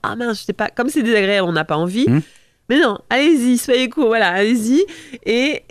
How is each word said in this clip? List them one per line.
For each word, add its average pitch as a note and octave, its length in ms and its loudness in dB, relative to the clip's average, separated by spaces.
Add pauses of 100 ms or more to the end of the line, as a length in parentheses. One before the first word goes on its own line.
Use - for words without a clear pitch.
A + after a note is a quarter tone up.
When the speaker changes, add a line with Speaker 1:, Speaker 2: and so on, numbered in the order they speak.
Speaker 1:
Ah - 120 -6
mince, A#3 260 -6
je - 40 -16
sais - 80 -6
pas », G#3 160 -4
comme A#3+ 220 -4
c'est D4 120 -2
désagréable, G3+ 460 0
on F3 40 -2
n'a D#3 120 -2
pas D#3 140 -4
envie. F#3 300 -2
Speaker 2:
Mm. C#3+ 120 2 (500)
Speaker 1:
Mais C#4 100 2
non, A3+ 180 0 (120)
allez-y, B3+ 480 2
soyez B3+ 320 0
cool, C4+ 160 0
voilà, A3 220 2
allez-y. A3+ 560 2 (400)
Et, B3 460 -2